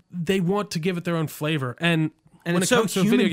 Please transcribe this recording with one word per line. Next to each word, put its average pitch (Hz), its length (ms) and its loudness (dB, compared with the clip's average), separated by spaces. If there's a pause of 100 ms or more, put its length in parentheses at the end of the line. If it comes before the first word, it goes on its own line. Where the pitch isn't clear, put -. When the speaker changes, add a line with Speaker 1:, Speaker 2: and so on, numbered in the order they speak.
(120)
Speaker 1:
they 180 280 -2
want 196 320 0
to 165 80 -4
give 175 160 -2
it 170 100 -6
their 170 100 -2
own 160 120 0
flavor. 147 520 -4
And 165 320 2 (340)
Speaker 2:
And 170 80 -2
Speaker 1:
when 185 100 2
Speaker 2:
it's 185 80 0
Speaker 1:
it 247 40 4
Speaker 2:
so 226 60 6
Speaker 1:
comes 208 120 -2
to 190 80 0
a - 20 2
video 220 140 4 (100)
game, - 60 0